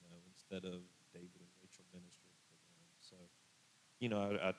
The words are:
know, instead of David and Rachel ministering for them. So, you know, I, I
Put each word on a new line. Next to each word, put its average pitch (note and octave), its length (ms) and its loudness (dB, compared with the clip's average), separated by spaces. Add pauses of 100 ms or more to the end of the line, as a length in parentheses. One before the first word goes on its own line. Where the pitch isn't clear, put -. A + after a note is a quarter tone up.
know, F2 140 -18 (160)
instead F#2 340 -6
of F2+ 160 -4 (320)
David F2+ 240 -14
and F2 140 -20 (100)
Rachel F2+ 320 -20
ministering - 400 -18 (140)
for E2 100 -20 (160)
them. - 240 -20
So, - 200 -18 (840)
you B2 100 2
know, G2+ 320 6
I, F#2+ 80 6
I F#2 100 6